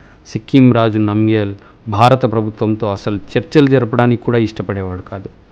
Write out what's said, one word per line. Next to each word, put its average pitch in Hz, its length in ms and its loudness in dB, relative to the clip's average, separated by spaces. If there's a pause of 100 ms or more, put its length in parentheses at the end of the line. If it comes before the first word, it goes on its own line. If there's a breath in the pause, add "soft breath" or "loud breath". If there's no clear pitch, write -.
(280 soft breath)
సిక్కిం 127 460 2
రాజు 113 240 0
నమ్గ్యేల్ 107 580 0 (320 soft breath)
భారత 123 440 2
ప్రభుత్వంతో 110 600 -2
అసలు 101 280 -6 (180)
చర్చలు 143 300 2
జరపడానికి 120 560 0
కూడా 120 140 0
ఇష్టపడేవాడు 98 640 -6
కాదు. 98 280 -14 (220 soft breath)